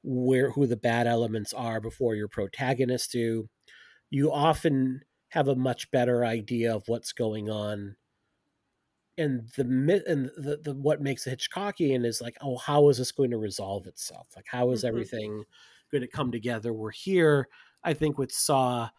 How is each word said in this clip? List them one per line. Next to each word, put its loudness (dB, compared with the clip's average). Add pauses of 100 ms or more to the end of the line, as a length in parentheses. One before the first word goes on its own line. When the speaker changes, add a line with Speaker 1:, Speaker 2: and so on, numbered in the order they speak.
Speaker 1:
where, 2
who 2
the 2
bad 2
elements 0
are -4
before -2
your -4
protagonists -2
do. -2 (600)
You 2
often 2 (280)
have 2
a 2
much -2
better 4
idea 0
of -4
what's -4
going -2
on. -4 (1200)
And -2
the 0
mi-, 2
and 0 (100)
the, -6
the, -6
what 0
makes -4
it -6
Hitchcockian 0
is, -2
like, -10
"Oh, -4
how 6
is 4
this -2
going 2
to -2
resolve -6
itself? -14
Like, -20
how 2
is -2
Speaker 2:
Mm-hmm. -2
Speaker 1:
everything -8 (480)
gonna -2
come -4
together?" -4
We're -6
here, 4 (360)
I 0
think, -2
with -4
Saw, 2